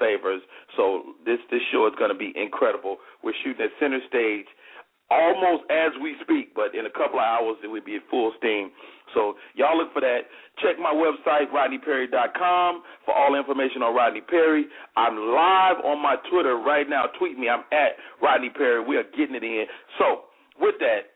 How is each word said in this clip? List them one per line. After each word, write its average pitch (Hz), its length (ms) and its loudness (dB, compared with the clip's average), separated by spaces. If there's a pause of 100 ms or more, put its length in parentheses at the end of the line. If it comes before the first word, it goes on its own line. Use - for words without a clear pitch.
favors. 95 400 0 (340)
So 98 380 -2 (140)
this, 120 100 0 (140)
this 120 100 -2 (100)
show 120 160 2
is 104 140 2
gonna 104 160 0
be 98 180 -10
incredible. 101 600 -2 (260)
We're 110 220 -6
shooting 123 160 -8
at 113 180 -4
Center 135 300 0
Stage 110 400 -2 (640)
almost 170 600 2
as 156 220 2 (100)
we 147 220 -8
speak, 143 320 0
but 104 180 -2
in 113 120 -6
a 101 40 -6
couple 135 300 -2
of 110 80 2
hours 113 340 0
it 104 60 -12
will 107 160 -10
be 101 100 -10
at 101 160 -8
full 117 280 0
steam. 104 340 -2 (420)
So 104 220 0 (180)
y'all 151 240 2
look 160 140 -4
for 147 80 -4
that. 123 260 0 (380)
Check - 160 0
my 165 100 0
website, 147 640 2
Rodney 135 260 0
Perry 131 300 -2
dot 120 260 0
com, 180 480 0 (220)
for - 100 -2
all - 240 4
information 135 440 -2
on 117 120 0
Rodney 113 260 2
Perry. 160 440 2 (320)
I'm 117 180 2
live 170 720 4
on 147 180 0
my 139 140 2 (120)
Twitter 147 280 2
right 143 320 0
now. 139 160 0 (160)
Tweet 160 180 -4
me. 123 100 -2
I'm 120 220 0
at 147 240 2 (260)
Rodney 127 300 2
Perry. 120 320 0
We 135 140 -2
are 113 80 0 (120)
getting 139 200 -2
it 113 80 -8
in. 113 220 -4 (320)
So - 260 2 (340)
with - 220 2
that, - 360 0